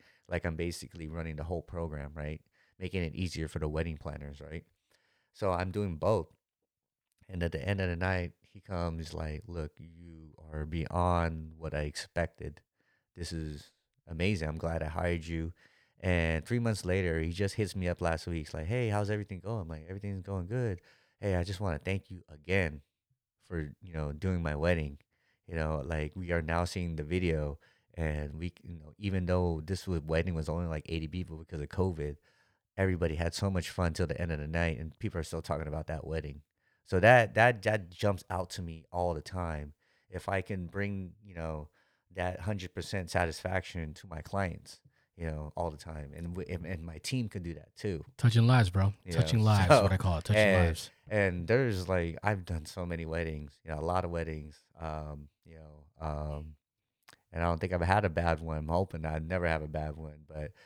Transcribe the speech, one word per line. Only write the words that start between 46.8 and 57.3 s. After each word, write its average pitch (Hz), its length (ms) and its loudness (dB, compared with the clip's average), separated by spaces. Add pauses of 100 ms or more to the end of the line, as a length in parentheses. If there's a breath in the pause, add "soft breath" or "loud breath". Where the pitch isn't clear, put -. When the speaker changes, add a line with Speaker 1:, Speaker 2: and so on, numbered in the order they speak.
Speaker 1:
my 82 140 -12
team 120 320 -4
can 98 120 -8
do 85 120 -6
that - 240 -16
too. 90 260 -4 (140)
Speaker 2:
Touching 117 300 6
lives, 123 220 8
bro. 98 240 4 (120)
Speaker 1:
You 90 80 -6
Speaker 2:
Touching 120 260 4
Speaker 1:
know, 107 60 6
Speaker 2:
lives, 101 240 8
Speaker 1:
so, 123 140 10
Speaker 2:
what 92 100 6
I 92 40 6
call 87 200 2
it. 80 80 -6
Touching 107 160 6
Speaker 1:
and, 92 240 8
Speaker 2:
lives. 82 240 0 (180)
Speaker 1:
and 92 400 2
there's, 113 400 2
like, 85 340 2
I've 98 220 2
done 80 220 -2
so 90 200 -6
many 85 200 -4
weddings, 80 580 -4
you 82 80 -8
know, 78 80 -4
a - 20 -4
lot 87 220 2
of 85 80 -4
weddings, 78 500 -6 (180)
um, 76 500 -8 (160)
you 80 100 -20
know, 78 500 -14
um, 76 500 -4 (760)